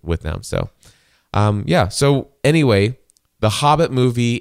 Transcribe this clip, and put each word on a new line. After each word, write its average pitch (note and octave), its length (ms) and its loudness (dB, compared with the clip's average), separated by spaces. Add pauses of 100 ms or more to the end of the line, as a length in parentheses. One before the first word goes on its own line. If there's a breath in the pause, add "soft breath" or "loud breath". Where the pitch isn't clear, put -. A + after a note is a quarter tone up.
with E2+ 200 -4
them. E2+ 220 -8
So, - 260 -4 (640 soft breath)
um, G#2 320 0
yeah. C#3 220 0
So C#3 400 0 (140)
anyway, B2+ 540 2 (440)
the G#2+ 100 2
Hobbit D3+ 420 0
movie A#2+ 480 0